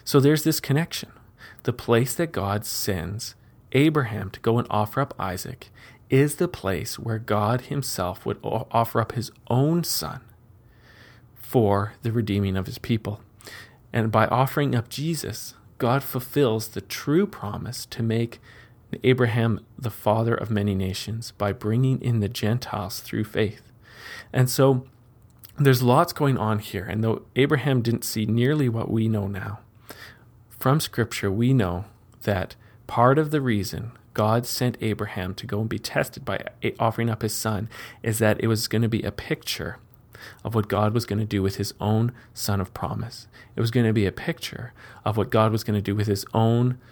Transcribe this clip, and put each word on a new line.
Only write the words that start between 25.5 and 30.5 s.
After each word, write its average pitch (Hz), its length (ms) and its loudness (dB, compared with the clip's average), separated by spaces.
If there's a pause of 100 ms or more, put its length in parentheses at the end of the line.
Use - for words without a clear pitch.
there's 131 240 6
lots 131 320 4
going 139 240 2
on 107 220 0
here. 95 260 -8
And 110 180 -2
though 113 200 0 (120)
Abraham 135 460 4
didn't 117 240 -2
see 107 220 -2
nearly 127 420 2
what 113 220 -2
we 113 160 2
know 107 180 0
now, 101 360 -8 (880)
from 135 300 2